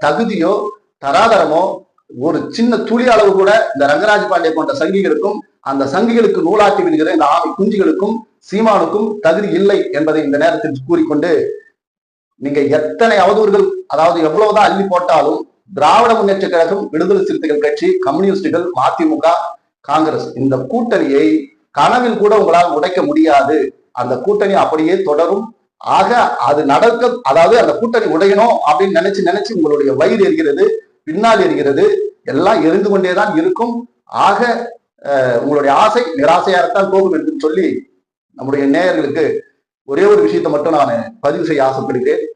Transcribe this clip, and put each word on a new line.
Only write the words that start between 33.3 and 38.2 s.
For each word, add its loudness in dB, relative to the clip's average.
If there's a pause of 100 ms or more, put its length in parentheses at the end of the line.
இருக்கும். -2 (140)
ஆக, -2 (320)
அஹ், 0
உங்களுடைய 0
ஆசை 2 (140)
நிராசையாகத்தான் 0
போகும் 2
என்று -2
சொல்லி -2 (460)